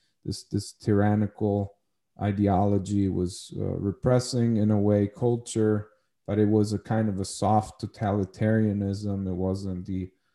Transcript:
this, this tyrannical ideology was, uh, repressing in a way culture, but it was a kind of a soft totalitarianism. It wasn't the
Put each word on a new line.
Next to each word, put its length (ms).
this, 200
this 280
tyrannical 1000
ideology 840
was, 500
uh, 60
repressing 920
in 120
a 80
way 300
culture, 800
but 120
it 100
was 240
a 60
kind 300
of 100
a 60
soft 560
totalitarianism. 1500
It 80
wasn't 520
the 240